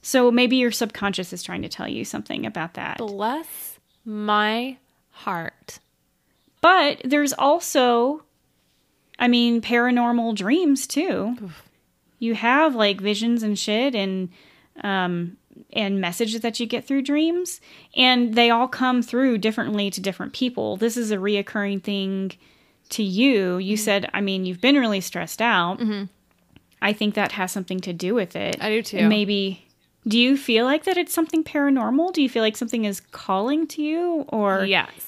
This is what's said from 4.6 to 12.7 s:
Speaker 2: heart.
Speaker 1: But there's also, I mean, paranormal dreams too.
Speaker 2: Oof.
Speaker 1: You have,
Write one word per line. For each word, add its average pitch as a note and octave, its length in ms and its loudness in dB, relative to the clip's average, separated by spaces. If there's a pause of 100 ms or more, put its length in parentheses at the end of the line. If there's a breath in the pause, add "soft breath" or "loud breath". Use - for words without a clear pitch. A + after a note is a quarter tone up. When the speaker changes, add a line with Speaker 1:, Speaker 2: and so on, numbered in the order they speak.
Speaker 2:
heart. - 680 -10 (800)
Speaker 1:
But E4 420 6
there's C#4+ 300 2
also, C4+ 920 2 (960)
I B3 80 4
mean, A#3+ 340 4
paranormal A#3+ 760 2
dreams C4+ 520 2
too. A#3+ 560 -2
Speaker 2:
Oof. F3 200 -16 (560)
Speaker 1:
You A3+ 160 -2
have, C4 400 4